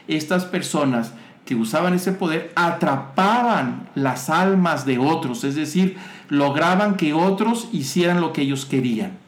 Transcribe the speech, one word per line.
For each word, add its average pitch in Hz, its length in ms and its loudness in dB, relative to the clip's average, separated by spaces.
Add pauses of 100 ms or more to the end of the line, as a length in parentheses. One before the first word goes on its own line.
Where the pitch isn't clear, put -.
estas 170 380 -2
personas 139 680 -2 (320)
que 131 100 -4
usaban 156 400 0
ese 185 180 0
poder 170 420 -4
atrapaban 170 1400 0
las 135 340 -2
almas 170 560 2
de 131 140 0
otros, 127 440 0
es 139 120 -2
decir, 180 420 0 (320)
lograban 165 680 2
que 156 180 0
otros 196 600 0
hicieran 175 480 2
lo 156 100 -2
que 151 120 -2
ellos 135 220 -2
querían. 113 520 -2 (100)